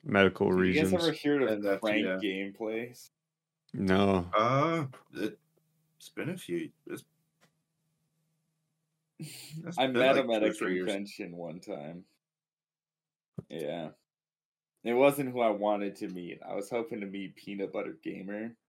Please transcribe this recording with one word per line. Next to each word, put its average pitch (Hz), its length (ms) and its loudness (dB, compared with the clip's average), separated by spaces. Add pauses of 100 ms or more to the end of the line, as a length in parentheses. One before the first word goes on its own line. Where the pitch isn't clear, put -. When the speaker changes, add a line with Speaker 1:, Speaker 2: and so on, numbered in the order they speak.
Speaker 1:
Medical 98 460 4
Speaker 2:
Did 92 180 4
you - 60 4
guys - 80 4 (100)
Speaker 1:
reasons. 170 100 4
Speaker 2:
ever 160 100 2
hear 147 300 2
of 113 80 4
Speaker 3:
And 104 140 -2
that's, 98 160 0
Speaker 2:
Frank 107 260 0
Speaker 3:
yeah. 92 160 -2
Speaker 2:
Gameplays? 107 880 -6 (640)
Speaker 1:
No. 98 580 4
Speaker 3:
Uh, 139 520 2 (300)
it's - 1000 -10
been 110 160 -6
a 185 60 -6
few, 85 340 -6 (160)
it's, - 160 -10 (2250)
Speaker 2:
<laughs> - 0 -
Speaker 3:
it's 160 600 -12
Speaker 2:
I 131 80 4
Speaker 3:
been, 127 120 0
Speaker 2:
met 135 180 8
Speaker 3:
like, 135 80 4
Speaker 2:
him 117 60 -2
at 110 100 2
Speaker 3:
two 107 60 4
Speaker 2:
a 107 40 4
Speaker 3:
or - 20 0
three 92 220 -2
years. 92 120 -2
Speaker 2:
convention 101 500 -6
one 85 240 -10
time. 85 440 -12 (1400)
Yeah. 78 400 -8 (960)
It 117 100 0
wasn't 139 380 4
who 123 80 -2
I 113 100 4
wanted 101 460 0
to 104 120 -8
meet. 90 380 -10
I 95 80 -8
was 98 160 -6
hoping 117 300 -4
to 101 60 -8
meet 98 300 -10
Peanut 101 360 -8
Butter 98 300 -6
Gamer. 101 540 -10 (200)